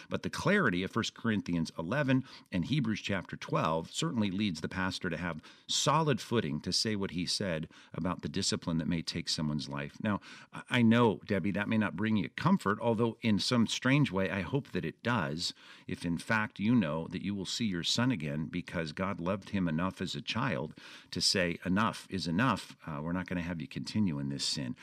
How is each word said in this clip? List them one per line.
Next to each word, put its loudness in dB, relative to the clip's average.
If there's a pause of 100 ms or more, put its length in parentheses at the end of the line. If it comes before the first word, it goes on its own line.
But -4
the -4
clarity 2
of -4
First -2
Corinthians 0
eleven 2 (260)
and 0
Hebrews 0
chapter -4
twelve -2
certainly 0
leads -2
the -4
pastor -2
to -2
have -4 (240)
solid 2
footing -2
to -4
say 0
what -2
he -2
said -2 (280)
about -2
the -4
discipline -2
that 0
may 0
take -6
someone's -2
life. -6
Now, 2 (340)
I, 0
I 6
know, 6
Debbie, 0
that -2
may 2
not 0
bring 2
you 0
comfort, 2
although 2
in 4
some 4
strange 4
way, 0
I 0
hope -4
that -2
it -6
does, 0 (340)
if -6
in 0
fact -2
you 4
know 2
that -6
you -4
will -6
see -4
your -2
son 2
again -2
because -4
God -4
loved -4
him 0
enough -2
as -4
a -6
child -2 (380)
to -4
say, 2
"Enough 2
is -4
enough. 0 (100)
Uh, -6
we're -4
not -2
gonna -4
have -4
you -6
continue 0
in -2
this -4
sin," -2